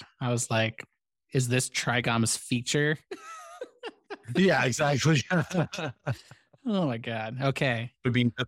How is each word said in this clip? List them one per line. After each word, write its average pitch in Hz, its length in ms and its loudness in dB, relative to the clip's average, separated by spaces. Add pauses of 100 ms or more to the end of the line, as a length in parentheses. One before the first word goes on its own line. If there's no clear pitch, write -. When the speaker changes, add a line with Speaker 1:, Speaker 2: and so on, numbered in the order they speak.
(200)
Speaker 1:
I 127 120 -2
was 120 200 -2
like, 113 320 0 (500)
"Is 127 140 2
this 123 220 2
Trigom's 117 680 0
feature?" 147 680 0
<laughs> - 40 -20 (1300)
Speaker 2:
Yeah, 156 300 4
exactly. 143 640 2
<laughs> 160 640 -2 (760)
Speaker 1:
Oh 190 200 0
my 120 100 -2
God. 113 420 -6
Okay. 131 520 0 (140)
Speaker 2:
Would 123 100 2
be, 120 160 4 (160)